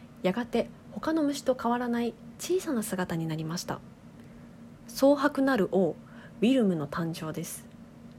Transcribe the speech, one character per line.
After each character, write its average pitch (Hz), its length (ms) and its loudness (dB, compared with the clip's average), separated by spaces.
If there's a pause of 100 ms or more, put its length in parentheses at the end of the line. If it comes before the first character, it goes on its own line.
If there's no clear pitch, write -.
(220)
や 185 120 2
が 240 120 -2
て 233 240 0 (220)
他 - 220 -2
の 320 100 2
虫 285 180 0
と 254 180 2
変 233 120 0
わ 240 60 2
ら 247 100 -2
な 233 160 0
い 233 100 -2 (240)
小 370 220 0
さ 320 140 -2
な 220 100 0
姿 180 320 -2
に 165 100 -2
な 160 100 -2
り 160 100 -6
ま 160 120 -4
し - 60 -6
た。 - 160 -6 (1080)
蒼 277 280 6
白 285 260 2
な 269 140 4
る 196 160 2
王、 180 240 4 (460)
ウ - 20 4
ィ 240 100 6
ル 254 120 4
ム 185 100 4
の 147 120 -2
誕 165 260 -4
生 156 180 -6
で 156 140 -6
す。 - 260 -14 (480)